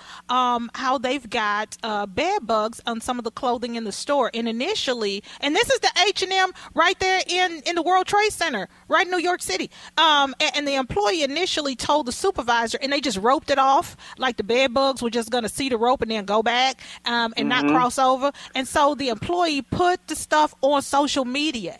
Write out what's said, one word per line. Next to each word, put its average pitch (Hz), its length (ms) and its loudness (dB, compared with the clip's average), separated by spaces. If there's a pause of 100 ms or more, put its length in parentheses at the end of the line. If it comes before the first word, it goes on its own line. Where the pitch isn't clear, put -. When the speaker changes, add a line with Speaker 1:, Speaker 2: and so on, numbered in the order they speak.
(280)
Speaker 1:
um, 240 460 0
how 262 240 0
they've 262 320 -4
got, 214 540 -2
uh, 208 240 -4
bed 285 400 -2
bugs 220 400 0
on 226 120 -4
some 247 200 -4
of 233 60 -8
the 226 60 -4
clothing 247 440 -4
in 233 80 -6
the 202 80 -6
store. 277 420 0
And 233 140 -4
initially, 233 760 -2 (180)
and 294 160 0
this 440 140 2
is 508 120 2
the 359 100 2 (160)
H 381 160 0
and 370 100 -4
M 381 180 2 (220)
right 349 260 4
there 381 280 2
in, 339 400 -2
in 349 80 -2
the 330 80 -2
World 370 240 2
Trade 415 240 2
Center, 254 360 -4 (200)
right 330 180 2
in 359 60 -6
New 359 80 0
York 359 240 -2
City. 359 260 -4 (300)
Um, 285 420 4
a-, 302 160 0
and 294 100 -2
the 277 80 -2
employee 349 460 0
initially 285 540 -2
told 302 320 0
the 247 40 -4
supervisor, 233 680 0
and 269 100 -2
they 285 100 0
just 226 180 -2
roped 269 320 2
it 277 80 2
off, 269 360 2 (220)
like 254 200 -2
the 214 60 -4
bed 240 300 2
bugs 269 300 2
were 233 80 -2
just 226 180 -4
gonna 226 200 -2
see 269 200 -4
the 247 80 -2
rope 247 240 2
and 226 80 -4
then 214 160 -4
go 208 160 2
back, 240 380 2 (260)
um, 233 320 0
and 226 140 0
Speaker 2:
Mm-hmm. 269 160 2
Speaker 1:
not 302 80 4
cross 247 240 2
over. 262 320 2 (240)
And 262 120 -2
so 294 280 2
the 254 140 -4
employee 311 520 -2
put 359 460 0
the 311 80 -4
stuff 302 460 2
on 277 200 4
social 277 440 0
media. 254 540 -4